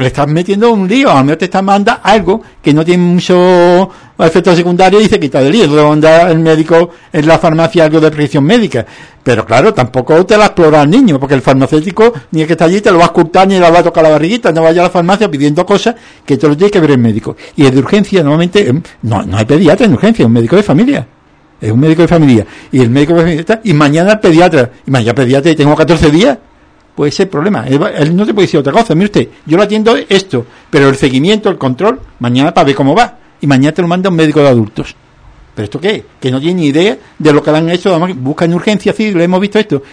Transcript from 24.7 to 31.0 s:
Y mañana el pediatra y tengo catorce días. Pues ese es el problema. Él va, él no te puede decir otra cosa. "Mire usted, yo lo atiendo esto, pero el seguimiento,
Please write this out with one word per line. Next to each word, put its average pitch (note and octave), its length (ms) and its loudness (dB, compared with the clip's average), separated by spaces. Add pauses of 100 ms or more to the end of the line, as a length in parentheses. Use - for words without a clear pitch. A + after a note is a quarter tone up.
Y - 40 -6
mañana A#2+ 200 0
el - 60 -4
pediatra C#3 340 0
y D#3 60 0
tengo D3 200 2
catorce D#3 340 2
días. A3+ 260 2 (580)
Pues D3 200 -4
ese - 80 -4
es F#3+ 40 0
el F#3+ 40 -14
problema. D3 380 -4
Él C#3 140 0
va, G3+ 80 -4
él E3 260 -2
no G#3 100 0
te - 80 -2
puede G3 120 0
decir - 140 -2
otra C#3 120 -4
cosa. G#3 220 0
"Mire F3+ 120 0
usted, E3+ 220 -2 (180)
yo D3+ 100 0
lo G3 60 2
atiendo G#3+ 320 0 (140)
esto, C3+ 360 -4 (260)
pero C#3 180 2
el C3+ 80 0
seguimiento, D#3+ 520 -2